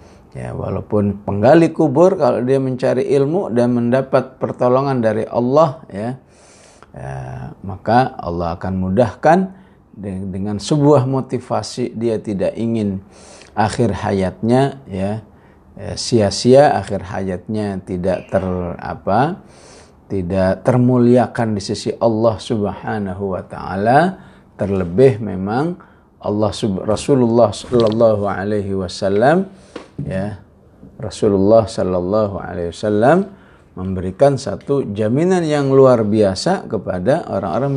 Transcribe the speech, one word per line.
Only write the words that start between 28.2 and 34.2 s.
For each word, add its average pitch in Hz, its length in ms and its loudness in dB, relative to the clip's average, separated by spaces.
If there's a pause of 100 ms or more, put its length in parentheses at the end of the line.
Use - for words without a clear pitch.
alaihi 98 480 -4
wasallam, 104 720 0 (480)
ya, 98 480 -8 (560)
Rasulullah 101 720 4
sallallahu 95 640 -2
alaihi 87 400 -8
wasallam 120 560 2 (480)
memberikan 95 560 0